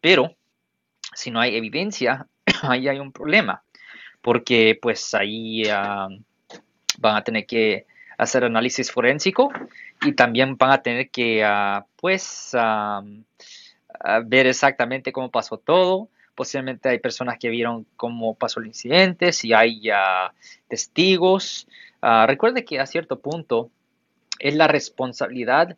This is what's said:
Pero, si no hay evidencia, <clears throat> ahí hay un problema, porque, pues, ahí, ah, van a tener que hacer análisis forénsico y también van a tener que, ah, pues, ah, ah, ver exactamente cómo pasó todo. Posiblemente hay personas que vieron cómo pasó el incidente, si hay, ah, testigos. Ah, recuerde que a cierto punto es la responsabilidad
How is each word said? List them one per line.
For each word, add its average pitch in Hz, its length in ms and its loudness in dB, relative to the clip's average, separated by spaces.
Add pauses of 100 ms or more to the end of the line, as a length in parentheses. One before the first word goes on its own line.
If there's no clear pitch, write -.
Pero, 160 340 2 (800)
si - 160 -12
no 117 100 -4
hay 117 160 0
evidencia, 131 720 -4 (200)
<clears throat> - 160 -2
ahí 131 260 0
hay 139 100 -2
un 139 140 -14
problema, 151 500 -2 (580)
porque, 117 600 4
pues, - 340 -4
ahí, 110 560 -4
ah, 101 380 -4 (880)
van 107 180 2
a 107 80 -4
tener 113 220 -4
que 110 400 0 (320)
hacer 120 260 2
análisis 120 460 -2
forénsico 147 600 2 (500)
y 147 100 2
también 127 440 2
van 131 140 4
a 135 120 4
tener 123 280 -4
que, 113 340 0
ah, 101 420 0 (100)
pues, - 580 -4
ah, 107 480 0 (1000)
ah, 110 240 2
ver 127 220 4
exactamente 131 680 0
cómo 120 180 -8
pasó - 280 -4
todo. 185 500 0 (260)
Posiblemente 131 540 -6
hay 120 100 2
personas 123 400 -6
que 123 100 -6
vieron 117 380 -4 (100)
cómo 117 380 -6
pasó - 260 -6
el 113 60 -10
incidente, 175 680 0
si 113 200 -2
hay, 110 380 4
ah, 95 420 0 (360)
testigos. 185 1000 0 (340)
Ah, 113 240 6
recuerde 226 380 0
que 143 160 -6
a 135 60 -2
cierto 139 340 -6
punto 143 500 -4 (680)
es 143 160 -2
la 156 140 4
responsabilidad 131 1080 -2